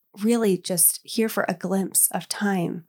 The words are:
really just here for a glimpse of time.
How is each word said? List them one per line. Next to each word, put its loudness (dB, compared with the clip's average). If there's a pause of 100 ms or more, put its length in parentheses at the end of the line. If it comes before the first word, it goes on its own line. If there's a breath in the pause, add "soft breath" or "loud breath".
(220)
really 4
just 0
here 0
for 0
a -2
glimpse 0
of -4
time. -2